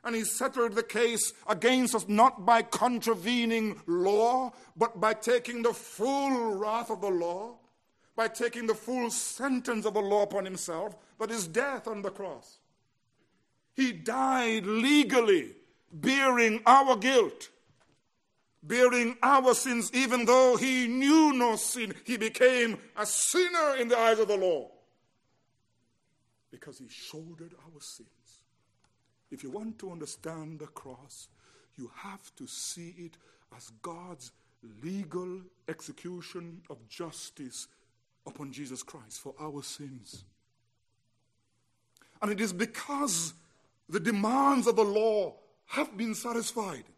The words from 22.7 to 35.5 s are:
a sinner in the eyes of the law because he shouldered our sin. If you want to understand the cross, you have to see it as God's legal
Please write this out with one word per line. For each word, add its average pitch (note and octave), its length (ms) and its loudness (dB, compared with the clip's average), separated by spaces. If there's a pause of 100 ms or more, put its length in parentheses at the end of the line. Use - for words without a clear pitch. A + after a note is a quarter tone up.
a G#3 100 -4
sinner E4 680 0
in B3 120 -2
the A#3+ 100 2
eyes A3+ 220 4
of G#3+ 80 2
the G#3 100 0
law E3+ 340 0 (1800)
because - 300 -20
he B2+ 80 -20
shouldered D#3+ 680 -18 (120)
our D#3 160 -20
sin. - 260 -18 (1200)
If C#3 140 -16
you C3+ 60 -12
want G#3+ 300 -10
to F#3 120 -14
understand D#3+ 680 -14
the D3+ 80 -16
cross, - 600 -20 (480)
you B2 200 -16
have - 400 -18
to B2+ 120 -18
see - 500 -12
it E3+ 200 -18 (380)
as B2 160 -20 (100)
God's F3 500 -16 (520)
legal F3+ 580 -8 (260)